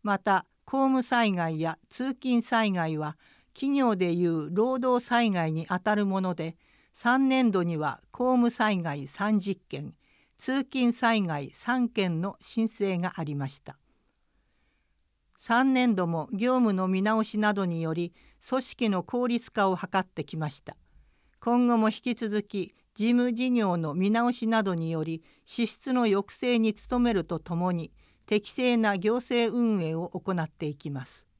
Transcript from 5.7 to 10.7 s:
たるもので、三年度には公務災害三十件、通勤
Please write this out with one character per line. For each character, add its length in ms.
た 160
る 120
も 140
の 140
で、 220
三 340
年 240
度 100
に 140
は 240
公 220
務 180
災 280
害 280
三 320
十 160
件、 400
通 260
勤 280